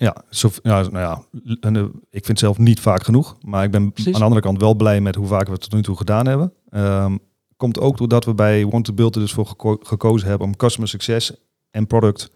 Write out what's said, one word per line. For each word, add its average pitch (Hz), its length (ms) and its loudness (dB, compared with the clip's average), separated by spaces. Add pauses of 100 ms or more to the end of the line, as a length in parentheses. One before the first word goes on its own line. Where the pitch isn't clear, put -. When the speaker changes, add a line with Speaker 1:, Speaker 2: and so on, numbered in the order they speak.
Speaker 1:
Ja, 120 160 0 (140)
zo, - 200 2 (120)
ja, 104 200 2
nou 92 160 -6
ja, 85 240 -6 (220)
l-, 113 160 -6
en, 107 160 0
eh, 104 60 0
ik - 420 -12
vind - 40 -16
het 110 100 0
zelf 104 200 2
niet 117 220 6
vaak 92 240 2
genoeg. 123 360 0
Maar 101 240 -4
ik 101 60 0
ben 101 220 0
Speaker 2:
Precies. 180 200 -4
Speaker 1:
aan 107 60 0
de 107 60 4
andere 110 180 4
kant 98 180 -2
wel 110 140 6
blij 104 260 2
met 98 140 -2
hoe 101 120 -4
vaak 98 200 0
we 98 60 -8
het 92 80 -8
tot 101 120 -14
nu 107 100 0
toe 95 140 -4
gedaan 107 300 -2
hebben. 143 260 -2 (180)
Ehm, 98 460 -2 (400)
komt 120 240 -2
ook 135 180 0
doordat 117 260 2
we 113 100 -2
bij 107 320 2
Want 110 180 0
to 110 80 -6
Build 113 220 2
er 110 60 -4
dus 104 120 -4
voor 107 140 -4
geko-, 107 360 -4
gekozen 110 460 0
hebben 98 180 -2
om 101 100 -6
customer 113 320 0
success 117 440 -4 (380)
en 107 160 -4
product, 110 480 0